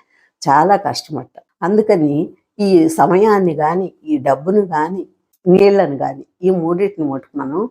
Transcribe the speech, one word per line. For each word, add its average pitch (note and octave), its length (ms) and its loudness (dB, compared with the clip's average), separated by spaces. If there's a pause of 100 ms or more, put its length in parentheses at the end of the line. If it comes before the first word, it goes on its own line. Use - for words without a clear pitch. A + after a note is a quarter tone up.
(420)
చాలా D#3 340 2
కష్టమట. - 580 -8 (280)
అందుకని F3+ 520 2 (460)
ఈ G3+ 80 0 (200)
సమయాన్ని F3+ 640 2
కానీ, E3 380 -4 (120)
ఈ D3+ 140 -2
డబ్బును D3 480 0
కానీ, E3+ 360 -4 (440)
నీళ్ళను F#3 520 4
కానీ, C#3 260 -8 (180)
ఈ F3+ 80 0
మూడింటిని F3 580 -2
మటుకు C3+ 300 -10
మనం D3 320 -6